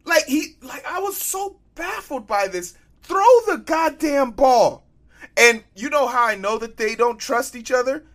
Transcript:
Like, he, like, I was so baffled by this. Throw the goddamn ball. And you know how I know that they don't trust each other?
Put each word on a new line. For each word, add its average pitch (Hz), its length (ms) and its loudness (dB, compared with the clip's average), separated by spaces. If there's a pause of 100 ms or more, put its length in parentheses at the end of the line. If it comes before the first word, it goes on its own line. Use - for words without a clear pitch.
Like, 311 220 0
he, 294 360 -4
like, 262 240 -16
I 339 140 -6
was 392 180 -6
so 392 400 -8 (180)
baffled 330 500 -8
by 202 220 -2
this. 180 260 -10 (300)
Throw 381 200 -2 (240)
the 359 160 -2
goddamn 302 680 0
ball. 233 520 4 (540)
And 233 260 4 (120)
you 226 140 -8
know 285 180 2
how 240 180 0
I 220 100 -2
know 202 240 -4
that 226 180 -12
they 220 180 -4
don't 233 220 0
trust 254 380 -4
each 240 160 -10
other? 262 440 -2